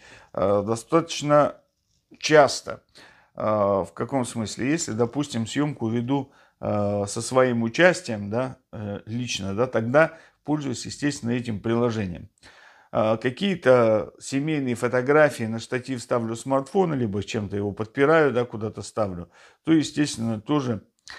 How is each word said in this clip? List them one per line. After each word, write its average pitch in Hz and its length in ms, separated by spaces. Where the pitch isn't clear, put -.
э, 101 320
достаточно 147 960
часто. - 680
Э, 101 500
в - 80
каком 127 320
смысле? 117 460
Если, 160 220
допустим, 117 540
съёмку 139 420
веду, 123 440
э, 101 460
со 113 140
своим 123 440
участием, 113 680
да, 123 260
э, 101 320
лично, 110 500
да, 120 120
тогда 123 500
пользуюсь, 139 420
естественно, 120 460
этим 113 280
приложением. 110 680
А, 113 200
какие-то 123 1040
семейные 139 560
фотографии 127 680
на 113 160
штатив 127 420
ставлю 117 360
смартфона, 135 580
либо 104 300
чем-то 101 320
его 101 160
подпираю, 139 600
да, 123 120
куда-то 107 380
ставлю, 95 500
то, 156 80
естественно, 120 680
тоже, 123 460